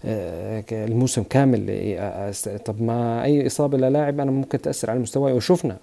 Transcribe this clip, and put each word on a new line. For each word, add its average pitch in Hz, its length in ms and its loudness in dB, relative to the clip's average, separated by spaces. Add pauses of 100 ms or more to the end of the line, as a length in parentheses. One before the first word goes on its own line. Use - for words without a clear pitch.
آه، 101 540 -6
ك-، 107 140 -10
الموسم 113 500 0
كامل، 123 460 4
آه، 98 600 -4
أس-، 98 180 -6
طب 107 320 -6
ما 117 420 0
اي 143 240 4
اصابه 143 300 0
للاعب 143 420 2
انا 139 120 0
ممكن 135 300 -2
تاثر 127 300 0
على 123 80 2
مستواي، 135 340 2
وشفنا، 120 500 2